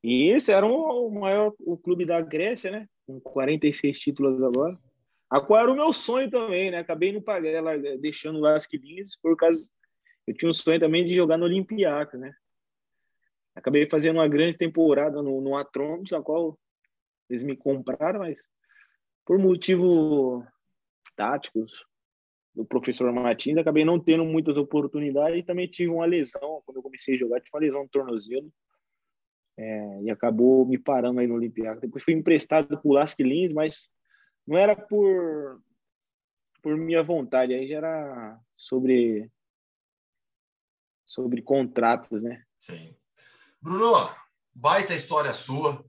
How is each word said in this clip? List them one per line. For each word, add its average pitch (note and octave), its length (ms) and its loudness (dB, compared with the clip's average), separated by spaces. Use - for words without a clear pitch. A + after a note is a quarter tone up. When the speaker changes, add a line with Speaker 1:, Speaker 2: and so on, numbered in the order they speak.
Speaker 1:
Isso, D3+ 480 2
era G3 160 6
o, B3 420 0
o G#3 120 -8
maior, G3+ 400 0
o E3+ 160 -6
clube F3 300 -2
da E3 140 0
Grécia, F3 500 -4
né? G#3 180 -12
Com C3+ 140 -16
quarenta D3 460 -2
e C#3+ 60 4
seis C#3+ 260 -2
títulos C3+ 440 0
agora. C3+ 360 0
A C3+ 100 4
qual G#3+ 200 6
era B3 120 4
o C4+ 40 2
meu D4+ 160 2
sonho B3+ 360 -2
também, G3+ 440 -2
né? F3 60 -6
Acabei E3+ 320 -2
indo G#3 120 -8
pra G#3 160 -4
Grécia, D#3 600 -4
deixando D3+ 400 -6
o D3+ 40 0
Lask D3+ 320 4
Linz, E3 480 -14
por E3 140 4
causa, E3 340 2
eu A2+ 80 -6
tinha E3 160 0
um E3 40 -2
sonho D#3+ 260 2
também E3 260 2
de F3 80 -2
jogar E3 240 2
no E3+ 60 0
Olympiacos, F3 760 -2
né? C3+ 160 -14
Acabei D3 340 2
fazendo D#3+ 280 2
uma D#3+ 120 4
grande D#3+ 280 2
temporada D3+ 680 2
no, C3+ 180 -4
no C3+ 160 -2
Atrômitos, D3+ 560 -6
a E3 80 -2
qual D#3 380 -4
eles B2 160 -6
me C#3 120 -6
compraram, C#3+ 640 -4
mas E3 200 -10
por F3+ 120 4
motivo E3+ 1080 4
táticos A2+ 680 -6
do A2+ 100 -8
professor B2 480 -2
Martins, B2 460 0
acabei D#3 260 2
não E3+ 160 2
tendo E3 240 2
muitas D#3+ 320 0
oportunidades D3 840 -2
e F3 40 -4
também F3+ 260 -4
tive F3 220 -2
uma E3 160 0
lesão, D#3 580 -2
quando C3 140 -14
eu C3 40 -12
comecei C3 320 -6
a C3 40 -2
jogar, A#2+ 220 -2
tive - 140 -20
uma D3+ 60 -6
lesão C#3+ 220 -2
no C#3 60 -12
tornozelo, B2+ 640 -4
é... G#2 460 -10
e A2 80 -4
acabou B2 560 4
me B2+ 120 -2
parando B2 420 -2
aí B2 60 2
no A#2+ 80 -2
Olympiacos. A2+ 480 -6
Depois B2+ 200 -10
fui E3 120 2
emprestado D#3 640 0
pro D3 120 4
Lask D3 280 2
Linz, D3+ 320 2
mas D#3 380 -4
não D3+ 100 -2
era G3+ 180 6
por, F3+ 840 0
por D#3 140 -2
minha E3 260 0
vontade, C3 500 0
aí C3 160 -4
já D3+ 80 -6
era C#3+ 640 -8
sobre, A#2+ 720 0
sobre B2 380 -6
contratos, A#2+ 800 0
né? A#2 200 -10
Speaker 2:
Sim. E2 380 -20
Bruno, G3 480 2
baita F3 400 0
história D3+ 400 -4
sua. C#3 540 -6